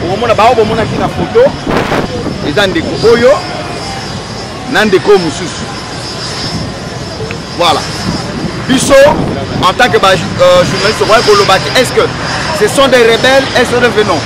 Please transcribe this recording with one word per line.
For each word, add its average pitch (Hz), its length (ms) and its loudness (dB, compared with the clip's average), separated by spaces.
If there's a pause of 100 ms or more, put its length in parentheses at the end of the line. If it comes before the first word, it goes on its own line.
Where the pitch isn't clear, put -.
au 170 120 -4
moment 233 120 -2
où 226 340 4 (100)
on 226 60 -2
a 214 80 0
pris - 140 -4
la 185 100 -2
photo, 220 400 2 (960)
les 151 160 -2
Andeko 170 500 -2
Oyo, 240 180 4 (1400)
Nandeko 190 460 4
Moussousou. 156 480 -4 (1900)
Voilà. 196 240 0 (880)
Bisso, 262 240 2 (680)
en 185 120 2
tant 247 160 2
que, 220 80 2
bah, 196 160 4
euh, 180 500 4
journaliste, 202 1120 2
est-ce 247 160 2
que 220 100 2 (580)
ce 208 80 2
sont 269 200 2
des 254 100 4
rebelles ? 240 460 4 (120)
Est-ce 247 60 2
que 233 40 2
ce 233 100 -2
sont 247 60 2
des 214 220 2
venants ? 190 220 0